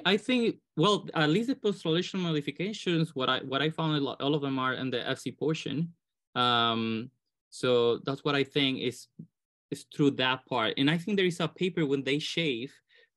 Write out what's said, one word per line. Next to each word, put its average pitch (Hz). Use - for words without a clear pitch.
I 190
think, 233
well, 175
at 151
least 226
the 254
post-translational 185
modifications, 165
what 131
I, 127
what 135
I 156
found, 160
a -
lot, 139
all 143
of 143
them 135
are 127
in 131
the 120
F 131
C -
portion. 160
Um, 117
so 120
that's 139
what 147
I 139
think 135
is, -
is -
through 143
that 131
part. 113
And 139
I 170
think 196
there 185
is 170
a 156
paper 180
when 139
they 139
shave 139